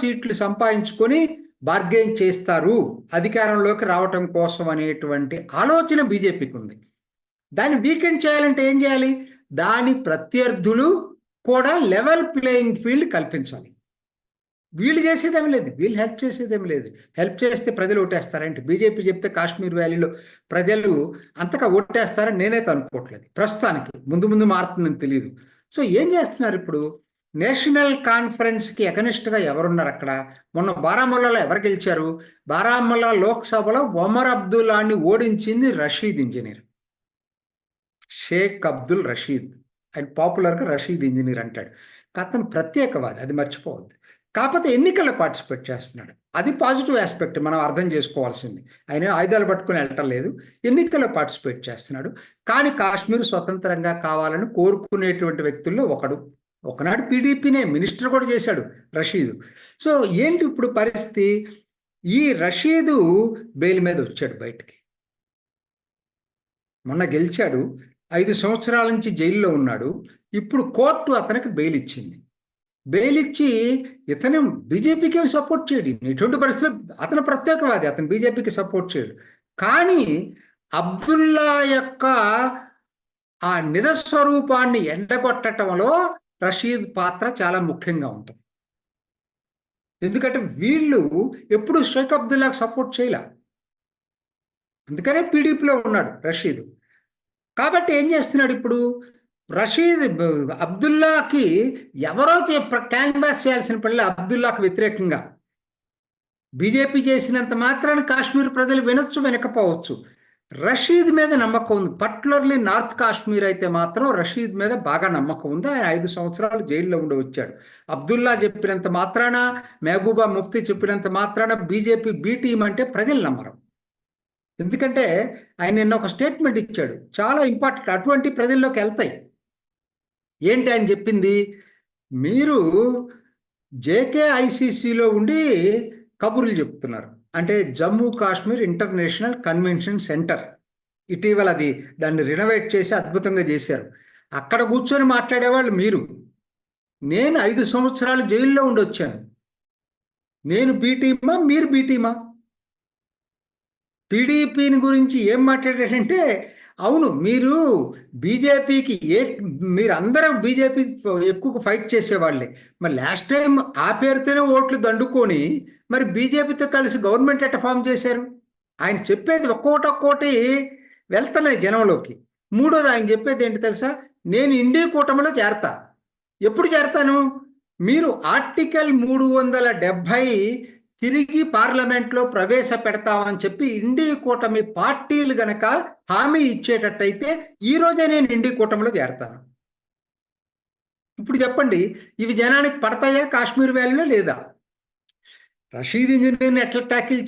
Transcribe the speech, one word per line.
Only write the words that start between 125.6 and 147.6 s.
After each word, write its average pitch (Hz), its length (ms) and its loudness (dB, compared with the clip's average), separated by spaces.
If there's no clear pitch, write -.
ఆయన 185 200 0
నిన్న 220 200 2
ఒక 190 140 -4
స్టేట్మెంట్ 285 500 0
ఇచ్చాడు, 131 300 -6
చాలా 277 220 2
ఇంపార్టెంట్, 269 440 -2
అటువంటి 277 420 2
ప్రజల్లోకి 254 440 2
వెళ్తాయి. 214 300 -2
ఏంటి 254 200 0
ఆయన 220 180 2
చెప్పింది? 202 460 2
మీరు 269 340 2
జేకేఐసీసీలో 247 1300 0
ఉండి 302 220 2
కబుర్లు 226 380 0
చెప్తున్నారు, 120 480 -8
అంటే 175 160 0
జమ్మూ 214 300 2
కాశ్మీర్ 208 480 -2
ఇంటర్నేషనల్ 185 640 -2
కన్వెన్షన్ 180 520 0
సెంటర్ 165 360 -4
ఇటీవల 196 420 2
అది, 147 140 0
దాన్ని 156 280 0
రెనోవేట్ 214 460 0
చేసి 190 260 0
అద్భుతంగా 190 500 -2
చేశారు. 147 360 -4
అక్కడ 175 280 -2
కూర్చొని 262 440 2
మాట్లాడేవాళ్ళు 247 640 2
మీరు. 196 200 2
నేను 233 340 0
ఐదు 226 140 0